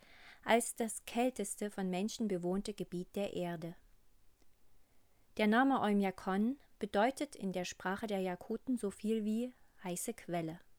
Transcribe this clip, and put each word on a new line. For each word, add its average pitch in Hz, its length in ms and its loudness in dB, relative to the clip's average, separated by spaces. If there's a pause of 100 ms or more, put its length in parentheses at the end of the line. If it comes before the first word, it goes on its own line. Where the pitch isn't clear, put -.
(440)
als - 320 4
das - 280 -4
kälteste 233 680 0
von 190 200 -2
Menschen 208 380 0
bewohnte 185 440 0
Gebiet 180 440 -6
der 202 180 -2
Erde. 170 400 -4 (1600)
Der 214 120 4
Name 254 320 6
Oymyakon 202 760 2 (200)
bedeutet 233 560 0
in 190 180 -4
der 180 120 -2
Sprache 196 420 -4
der 202 140 0
Jakuten 202 580 -2
so 202 120 -2
viel 220 340 0
wie 226 280 0 (300)
„heiße 180 320 -4
Quelle“. 170 460 -4 (180)